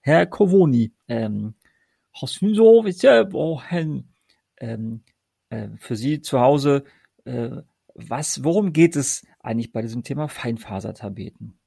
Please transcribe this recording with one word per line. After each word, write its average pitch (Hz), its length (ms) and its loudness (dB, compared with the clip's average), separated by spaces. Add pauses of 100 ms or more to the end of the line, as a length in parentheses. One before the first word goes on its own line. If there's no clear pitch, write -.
Herr 170 240 4
Covoni, 175 680 2 (140)
ähm, 107 460 -6 (580)
Herr - 160 -12
Sünso, 220 580 6
wisst 180 180 -4
ihr, 226 300 6
oh, 156 280 -4
Herrn, 156 480 -6 (500)
ähm, 113 440 -10 (480)
äh, 110 160 -8 (100)
für - 180 -8
Sie 143 260 -4
zu 135 180 -2
Hause, 139 460 2 (400)
äh, 120 320 -8 (360)
was, 147 500 -8
worum 175 300 0
geht 165 220 4
es - 320 -6 (140)
eigentlich 117 300 -6
bei 113 120 -6
diesem 117 200 -8
Thema 147 240 -8
Feinfasertapeten? 104 1300 -10 (100)